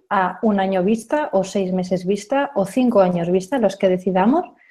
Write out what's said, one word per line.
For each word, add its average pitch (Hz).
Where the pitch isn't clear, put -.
a 185
un 208
año 190
vista 226
o 190
seis 190
meses 180
vista 233
o 190
cinco 226
años 175
vista, 185
los 185
que 190
decidamos, 190